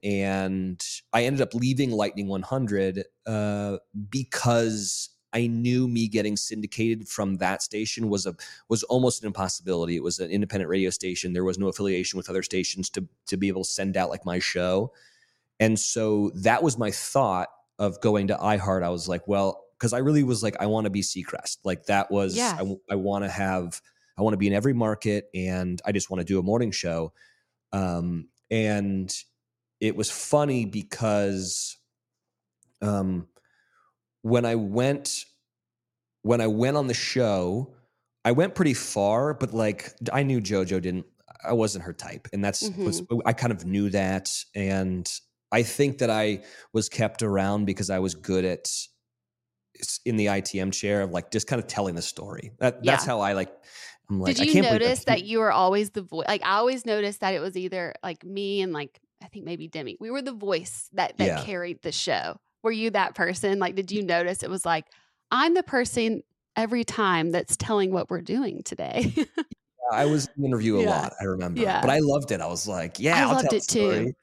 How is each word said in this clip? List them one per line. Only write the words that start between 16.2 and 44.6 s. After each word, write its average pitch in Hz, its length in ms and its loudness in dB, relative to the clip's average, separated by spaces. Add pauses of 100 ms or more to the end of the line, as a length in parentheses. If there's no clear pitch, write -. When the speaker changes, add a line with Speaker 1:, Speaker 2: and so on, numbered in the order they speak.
Speaker 1:
that 110 280 4
was 135 160 2
my 107 120 0
thought 101 580 0 (300)
of 101 220 0
going 104 260 4
to 98 80 0
iHeart. 95 480 2
I 85 60 0
was 87 180 -4
like, 87 200 -4
"Well," 98 380 0 (140)
'cause 113 140 0
I 123 60 0
really 147 240 6
was 120 200 2
like, 104 160 0
"I 101 80 0
wanna 107 240 2
be 98 100 0
Seacrest." - 640 -6
Like, 92 220 -4
that 101 260 2
was, 98 240 0
Speaker 2:
Yeah. 233 200 0
Speaker 1:
I - 40 -8
w-, 95 300 -4
I 101 60 0
wanna 98 340 0
have, 92 520 -2 (360)
I 98 60 2
wanna 107 140 4
be 101 100 2
in 101 60 4
every 113 200 4
market, 107 600 0
and 92 520 -2
I 104 60 0
just 101 200 -2
wanna 90 120 -2
do 95 160 2
a 87 40 2
morning 110 280 2
show. 82 420 -4 (580)
Um, 87 580 -2 (200)
and 101 640 0 (640)
it 107 160 2
was - 140 -2
funny 139 560 2
because, 98 1120 -2 (1040)
um, 95 460 0 (920)
when 120 220 2
I 117 120 2
went, 123 680 0 (1000)
when 117 180 4
I 113 60 2
went 117 300 2
on 143 100 0
the 120 80 -2
show, 104 800 0 (500)
I 117 80 6
went 170 220 4
pretty 156 180 4
far, 117 600 2
but, 110 200 -4
like, 110 400 0 (180)
I 135 120 2
knew 135 180 2
JoJo 95 400 0
didn't, 90 240 -4 (380)
I - 100 -2
wasn't 101 320 0
her 87 80 -10
type. - 400 -14
And 101 100 0
that's, 101 280 -2 (120)
was, 87 180 -2
Speaker 2:
Mm-hmm. 117 240 -2
Speaker 1:
I 113 80 4
kind 120 200 0
of 85 120 -8
knew 98 260 0
that. 95 520 -2 (120)
And 95 540 -2 (440)